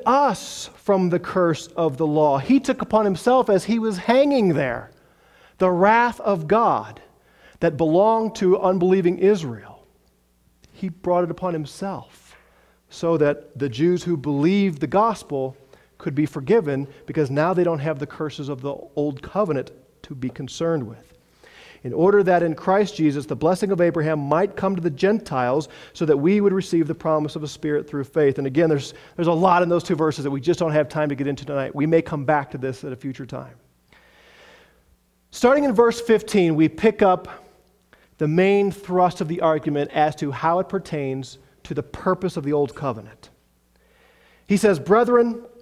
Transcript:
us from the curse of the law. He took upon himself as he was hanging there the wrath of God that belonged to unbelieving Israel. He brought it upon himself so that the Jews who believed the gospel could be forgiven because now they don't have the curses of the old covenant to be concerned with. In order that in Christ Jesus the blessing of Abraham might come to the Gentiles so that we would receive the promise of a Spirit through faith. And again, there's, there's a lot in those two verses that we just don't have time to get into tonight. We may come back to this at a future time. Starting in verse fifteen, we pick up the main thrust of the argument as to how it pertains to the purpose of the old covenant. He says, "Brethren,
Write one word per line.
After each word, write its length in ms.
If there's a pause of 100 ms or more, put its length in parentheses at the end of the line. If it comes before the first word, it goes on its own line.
us 720
from 340
the 100
curse 480
of 280
the 100
law. 340
He 200
took 220
upon 240
himself 440
as 140
he 160
was 180
hanging 520
there 420 (680)
the 140
wrath 480
of 280
God 520 (600)
that 160
belonged 580
to 240
unbelieving 600
Israel. 680 (880)
He 160
brought 340
it 80
upon 220
himself 840 (540)
so 260
that 420
the 120
Jews 340
who 140
believed 640
the 60
gospel 680 (420)
could 160
be 120
forgiven 640 (160)
because 260
now 220
they 100
don't 160
have 200
the 80
curses 420
of 100
the 160 (220)
old 240
covenant 500 (300)
to 120
be 160
concerned 600
with. 240 (720)
In 100
order 300
that 200
in 120
Christ 400
Jesus 300
the 100
blessing 340
of 120
Abraham 360
might 380
come 180
to 80
the 80
Gentiles 800 (240)
so 140
that 100
we 240
would 140
receive 340
the 80
promise 400
of 80
a 40
Spirit 420
through 160
faith. 320
And 100
again, 220
there's, 240 (240)
there's 100
a 60
lot 300
in 40
those 160
two 120
verses 280
that 80
we 80
just 200
don't 120
have 160
time 220
to 60
get 120
into 180
tonight. 300
We 100
may 160
come 220
back 280
to 60
this 280
at 80
a 20
future 300
time. 300 (1800)
Starting 340
in 80
verse 260
fifteen, 560
we 140
pick 320
up 260 (920)
the 120
main 420
thrust 480
of 80
the 140
argument 500
as 240
to 160
how 280
it 100
pertains 680 (260)
to 100
the 100
purpose 540
of 80
the 80
old 220
covenant. 540 (1160)
He 80
says, 240
"Brethren, 600 (200)